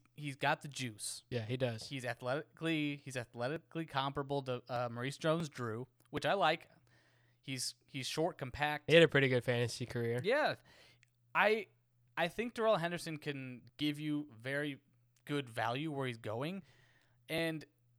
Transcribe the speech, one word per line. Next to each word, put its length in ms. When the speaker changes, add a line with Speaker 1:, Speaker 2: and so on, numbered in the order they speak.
Speaker 1:
he's 200
got 280
the 40
juice. 640
Speaker 2:
Yeah, 180
he 100
does. 300
Speaker 1:
He's 180
athletically, 1000
he's 140
athletically 680
comparable 580
to, 260
uh, 220
Maurice 260
Jones-Drew, 720
which 120
I 100
like. 340
He's, 320
he's 160
short, 320
compact. 500
Speaker 2:
He 60
had 80
a 60
pretty 200
good 160
fantasy 440
career. 360
Speaker 1:
Yeah. 320
I, 320
I 100
think 260
Darrell 240
Henderson 400
can 440
give 220
you 280
very 360
good 240
value 420
where 160
he's 100
going, 440
and 360